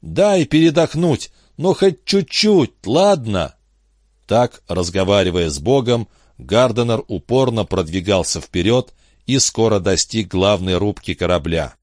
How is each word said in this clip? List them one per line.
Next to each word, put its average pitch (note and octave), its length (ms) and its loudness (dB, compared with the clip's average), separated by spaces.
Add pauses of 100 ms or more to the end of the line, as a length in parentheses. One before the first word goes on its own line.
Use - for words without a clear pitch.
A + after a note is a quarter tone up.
Дай F3 440 2
передохнуть, D#3+ 840 2 (260)
но E3+ 160 0
хоть G3 320 0
чуть-чуть, G3 680 2 (120)
ладно?» A#2 680 0 (680)
Так, A#2+ 420 0
разговаривая F2+ 840 0
с C#2+ 100 -8
Богом, A#2+ 480 0 (300)
Гарденер A#2 720 0
упорно A2+ 580 -2
продвигался F2+ 760 -2
вперед G#2 540 -2 (320)
и C3 140 0
скоро A2 400 0
достиг F#2 500 -2
главной F#2 480 0
рубки G2 360 -4
корабля. E2 680 -2